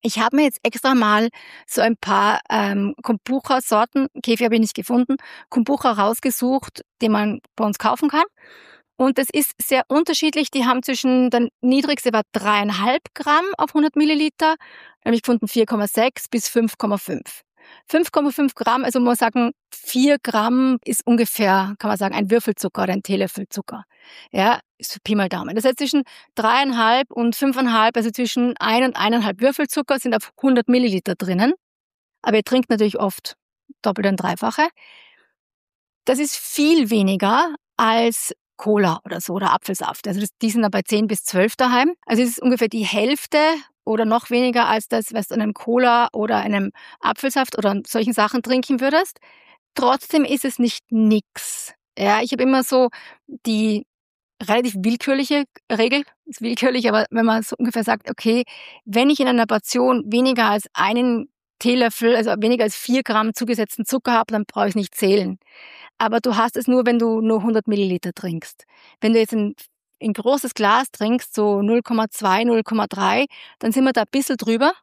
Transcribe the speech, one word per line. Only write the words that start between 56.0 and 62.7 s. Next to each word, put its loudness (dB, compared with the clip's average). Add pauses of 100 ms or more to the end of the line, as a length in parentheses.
ist -16
willkürlich, 0
aber 2
wenn 0
man 2
so -8
ungefähr -2
sagt, -2
okay, 0 (420)
wenn 2
ich 2
in 2
einer 2
Portion 0
weniger 2
als -2
einen 0 (300)
Teelöffel, 2
also 0
weniger 2
als -4